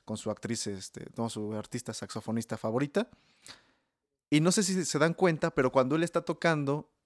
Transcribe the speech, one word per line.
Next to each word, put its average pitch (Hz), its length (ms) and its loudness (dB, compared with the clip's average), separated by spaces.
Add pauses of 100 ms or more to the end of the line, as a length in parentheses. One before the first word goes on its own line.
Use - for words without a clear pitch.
con 107 120 -8
su - 120 -8
actriz, 110 380 -4
este, - 400 -10 (100)
no, 113 120 -2
su 107 260 -6
artista 107 380 -8
saxofonista 113 640 -6
favorita? 139 500 0 (1200)
Y 151 120 6
no 175 100 4
sé 214 120 2
si 185 220 0
se - 140 -2
dan 165 140 4
cuenta, 165 380 2
pero 127 200 2
cuando 131 240 4
él 165 80 2
está 170 180 0
tocando, 151 680 0 (160)